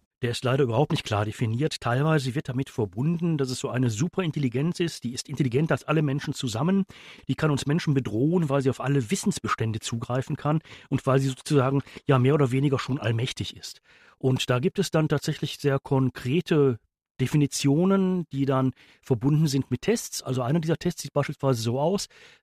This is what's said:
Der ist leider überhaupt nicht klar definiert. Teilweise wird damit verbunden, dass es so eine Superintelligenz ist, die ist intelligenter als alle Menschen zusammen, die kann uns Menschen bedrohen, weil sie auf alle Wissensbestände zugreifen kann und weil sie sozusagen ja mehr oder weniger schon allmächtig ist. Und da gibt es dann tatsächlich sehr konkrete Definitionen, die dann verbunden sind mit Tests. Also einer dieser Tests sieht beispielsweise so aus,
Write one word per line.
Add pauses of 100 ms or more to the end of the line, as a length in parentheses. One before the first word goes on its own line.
(240)
Der
ist
leider
überhaupt
nicht
klar
definiert.
Teilweise
wird
damit
verbunden,
dass
es
so
eine
Superintelligenz
ist,
die
ist
intelligenter
als
alle
Menschen
zusammen, (420)
die
kann
uns
Menschen
bedrohen,
weil
sie
auf
alle
Wissensbestände
zugreifen
kann (280)
und
weil
sie
sozusagen (240)
ja
mehr
oder
weniger
schon
allmächtig
ist. (380)
Und
da
gibt
es
dann
tatsächlich
sehr
konkrete (420)
Definitionen,
die
dann (300)
verbunden
sind
mit
Tests.
Also
einer
dieser
Tests
sieht
beispielsweise
so
aus, (360)